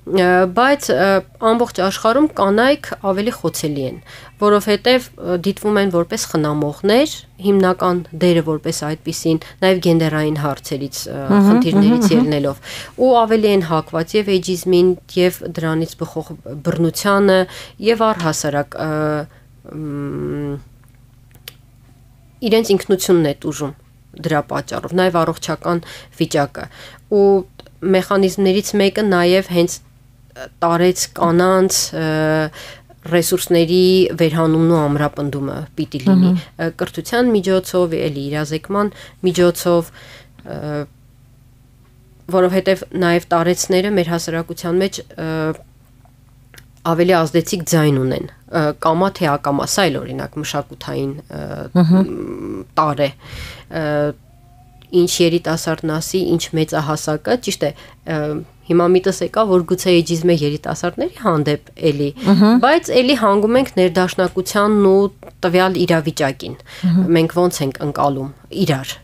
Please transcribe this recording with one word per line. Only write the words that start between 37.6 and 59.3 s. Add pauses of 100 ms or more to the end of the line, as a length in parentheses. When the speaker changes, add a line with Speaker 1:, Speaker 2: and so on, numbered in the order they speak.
Speaker 1:
էլի
իրազեկման (280)
միջոցով, (500)
ը, (1600)
որովհետև
նաև
տարեցները
մեր
հասարակության
մեջ,
ը, (1500)
ավելի
ազդեցիկ
ձայն
ունեն,
ը, (120)
կամա
թե
ակամա,
սա
էլ,
օրինակ,
մշակութային,
ը, (280)
Speaker 2:
Մհմ։ (600)
Speaker 1:
տարր
է, (580)
ը, (1080)
ինչ
երիտասարդն
ասի,
ինչ
մեծահասակը,
ճիշտ
է, (320)
ը, (420)
հիմա
միտս
եկա,